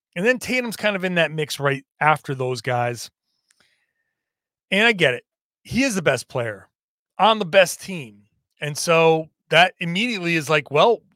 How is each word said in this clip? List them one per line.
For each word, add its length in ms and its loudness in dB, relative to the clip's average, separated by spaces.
And 100 -6
then 120 0
Tatum's 380 -4
kind 200 -4
of 100 -6
in 100 -2
that 160 2
mix 280 -6
right 260 -2
after 360 0
those 260 -4
guys. 480 -4
And 180 2
I 40 4
get 220 2
it. 100 -10
He 220 -2
is 120 0
the 60 -2
best 260 0
player 400 -8
on 180 4
the 80 -4
best 340 2
team. 440 -14
And 180 -8
so 520 2
that 300 4
immediately 560 -4
is 140 -4
like, 220 0
"Well, 320 2